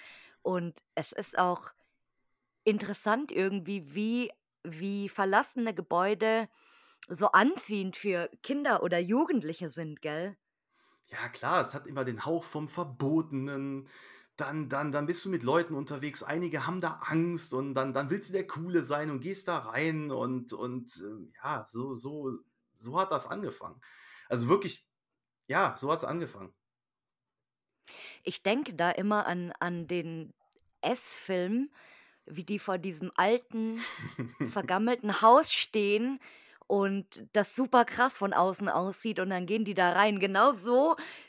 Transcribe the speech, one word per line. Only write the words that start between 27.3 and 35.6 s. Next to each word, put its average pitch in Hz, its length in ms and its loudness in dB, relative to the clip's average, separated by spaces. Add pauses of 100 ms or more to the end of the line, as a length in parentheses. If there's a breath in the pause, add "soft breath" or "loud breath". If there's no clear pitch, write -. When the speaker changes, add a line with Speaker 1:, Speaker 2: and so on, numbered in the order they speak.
Speaker 1:
Ich - 200 -8
denke 233 300 0
da 170 180 2
immer 208 340 0
an, 175 340 -4
an 175 280 -4
den 165 460 -6 (480)
S-Film, 208 920 -2 (540 soft breath)
wie 165 180 -12
die 202 160 -4
vor 190 180 -2
diesem 175 380 -6
alten, 226 640 2 (380 loud breath)
Speaker 2:
<laughs> 120 280 -4
Speaker 1:
vergammelten 202 760 0
Haus 254 300 10
stehen 220 680 0 (480 loud breath)